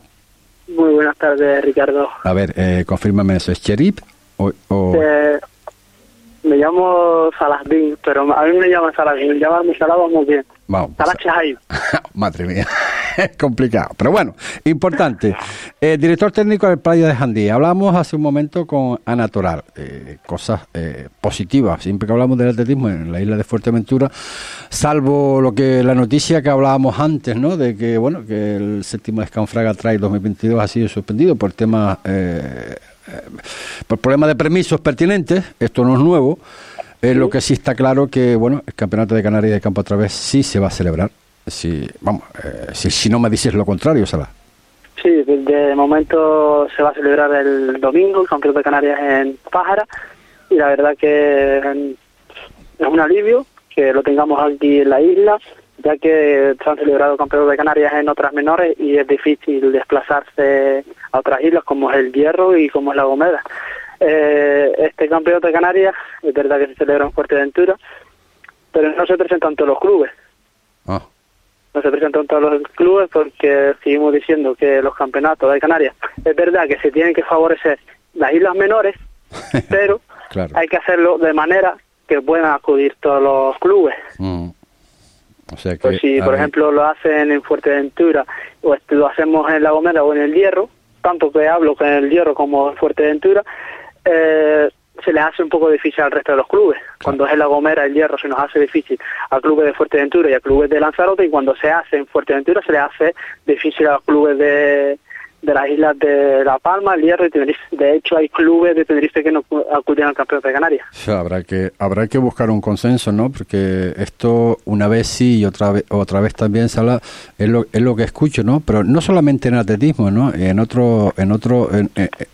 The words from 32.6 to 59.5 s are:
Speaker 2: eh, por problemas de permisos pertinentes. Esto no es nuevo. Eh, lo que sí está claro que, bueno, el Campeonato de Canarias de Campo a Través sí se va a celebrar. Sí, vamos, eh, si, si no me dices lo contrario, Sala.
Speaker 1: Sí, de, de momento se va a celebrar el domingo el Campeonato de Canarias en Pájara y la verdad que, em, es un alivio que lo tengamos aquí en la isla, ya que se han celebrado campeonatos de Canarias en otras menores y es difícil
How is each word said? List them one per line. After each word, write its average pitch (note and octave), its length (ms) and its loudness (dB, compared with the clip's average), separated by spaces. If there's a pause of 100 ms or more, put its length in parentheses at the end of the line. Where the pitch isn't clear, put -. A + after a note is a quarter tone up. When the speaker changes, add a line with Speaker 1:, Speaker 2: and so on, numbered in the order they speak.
Speaker 2:
eh, - 140 -16 (680)
por A2 100 -2
problemas C#3+ 320 2
de D3+ 60 0
permisos D#3+ 460 0
pertinentes. F3 640 0 (160)
Esto A#2+ 240 0
no B2+ 100 4
es B2+ 60 2
nuevo. D#3 380 2 (640)
Eh, B2+ 120 2
lo C3 160 2
que C3+ 100 -2
sí - 140 -2
está B2+ 220 -2
claro C3 340 2
que, B2 260 2
bueno, A#2+ 320 0
el - 60 -12
Campeonato G#2+ 420 -2
de G#2+ 80 2
Canarias G#2+ 300 0
de G2+ 80 -2
Campo G2+ 180 -2
a G2 60 -4
Través G#2 260 0
sí - 320 -2
se - 160 -2
va G2 80 2
a - 20 -4
celebrar. F2 400 -2 (380)
Sí, D#2 420 -6 (120)
vamos, - 220 -4 (200)
eh, B1+ 300 -12
si, - 180 -4
si - 180 -2
no A#2 100 2
me A#2 100 2
dices G#2+ 240 -2
lo G#2 120 0
contrario, G#2 400 0
Sala. D#2 240 -6 (720)
Speaker 1:
Sí, F3+ 80 2
de, C#3+ 280 2
de C#3+ 380 0
momento D3+ 1000 2
se D3+ 80 0
va C3 60 2
a - 40 -2
celebrar C#3+ 400 0
el C3+ 460 0
domingo F#3 420 2
el F3+ 60 0
Campeonato D3 320 0
de C#3 40 -2
Canarias C#3+ 360 0
en C3+ 380 -2 (120)
Pájara F#3+ 380 0 (640)
y F#3+ 60 4
la D3 120 2
verdad C#3+ 320 2
que, D3 600 2
em, C#3 360 -4 (840)
es D#3+ 100 -2
un D#3+ 120 2
alivio G#3 460 2 (280)
que C3+ 200 2
lo C3+ 100 0
tengamos D3 380 0
aquí C#3+ 400 2
en C#3 80 2
la C3+ 120 2
isla, G3 380 4 (420)
ya D3+ 160 0
que D3 640 2
se - 80 0
han D3 60 0
celebrado C#3+ 400 2
campeonatos D3 360 0
de C#3+ 60 0
Canarias D3 360 0
en D3 160 -2
otras C#3+ 240 -2
menores D#3+ 440 0
y D3 200 0
es C#3 100 0
difícil C#3 640 0